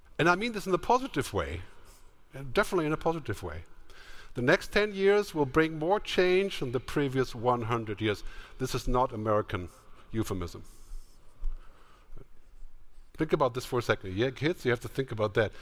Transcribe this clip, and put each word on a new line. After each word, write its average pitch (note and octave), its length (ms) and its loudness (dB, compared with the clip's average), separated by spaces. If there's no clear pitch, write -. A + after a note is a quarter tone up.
And D3+ 100 6
I F3 60 6
mean A3+ 160 -2
this G3+ 160 -6
in F#3 60 2
a F3 40 6
positive - 560 0
way, E2 280 -2
and C3 200 -10
definitely F3+ 340 2
in D#3 60 2
a D3+ 40 2
positive D#3+ 440 -2
way. E2 220 -8
The B2 80 -4
next D3 320 4
ten G#3 200 4
years G3+ 400 4
will D3+ 120 2
bring D#3+ 340 2
more F#3 220 2
change F#3 580 2
than B2+ 140 -2
the B2+ 80 0
previous C3 520 0
one A#2+ 300 2
hundred A2 380 -2
years. G#2 220 0
This C3 160 -2
is B2+ 140 -4
not B2 240 4
American G#2+ 560 0
euphemism. F#2+ 520 -4
Think D#3+ 160 0
about C3+ 200 4
this B2+ 120 -4
for B2 140 0
a A2+ 40 2
second. G2+ 320 0
Yeah, B2+ 160 2
kids, - 340 -2
you B2 60 4
have A#2+ 80 2
to - 80 -8
think C3 240 -4
about G#2+ 240 0
that. G#2+ 160 4